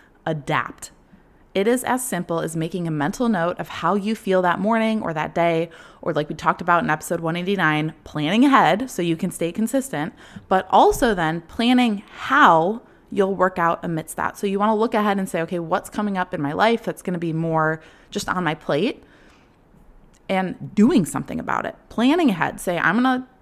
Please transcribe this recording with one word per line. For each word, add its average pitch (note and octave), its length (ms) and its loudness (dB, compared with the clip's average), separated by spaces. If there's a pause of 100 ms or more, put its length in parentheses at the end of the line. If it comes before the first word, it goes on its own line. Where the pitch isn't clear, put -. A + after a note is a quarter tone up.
(260)
adapt. D3+ 680 -4 (680)
It G3 100 2
is B3 180 2
as B3+ 220 -2
simple F3 340 -4
as D#3+ 140 -4
making E3 320 -4
a D#3+ 40 -4
mental D#3 380 -2
note F3 300 -2
of E3+ 80 -8
how F3+ 280 -2
you G#3 180 -2
feel F#3 300 0
that F3 160 2
morning A3 420 0
or E3 120 -4
that D#3 200 -4
day, E3+ 380 0 (320)
or E3+ 100 -2
like D#3 160 -2
we D#3+ 60 -8
talked E3+ 260 -2
about E3+ 220 2
in D#3+ 80 -2
episode E3 280 -4
one E3 160 -4
eighty-nine, E3+ 680 0
planning F3 420 2
ahead A3 460 4
so - 100 -6
you E3 140 0
can E3 160 -4
stay E3+ 200 -4
consistent, F#3+ 600 -4 (360)
but F#3+ 200 2
also B3+ 460 4
then E3 260 -2
planning A#3 680 2
how A3 720 4 (260)
you'll G3 240 0
work F#3 240 0
out E3+ 260 0
amidst D#3+ 340 -6
that. - 200 -4
So - 80 -6
you G3 140 -2
wanna G#3+ 160 0
look A3+ 180 0
ahead G#3 240 0
and F#3+ 100 -4
say, F3 140 -4
"Okay, E3 160 -6
what's F3 320 -4
coming G3+ 260 -4
up F3+ 160 -4
in E3 120 -4
my C#3+ 100 -2
life A3 300 2
that's - 180 -6
gonna F3+ 160 -4
be E3 160 -4
more D#3+ 480 0 (300)
just - 180 -6
on F3+ 140 -2
my D#3 100 0
plate?" D#3+ 500 -2 (1300)
And F#3 460 -4
doing A3 300 6
something - 340 -6
about - 260 -2
it. - 100 -8 (140)
Planning C#4 400 2
ahead. D#3+ 300 -2
Say, F3 180 -4
"I'm E3 200 2
gonna B3+ 300 0 (140)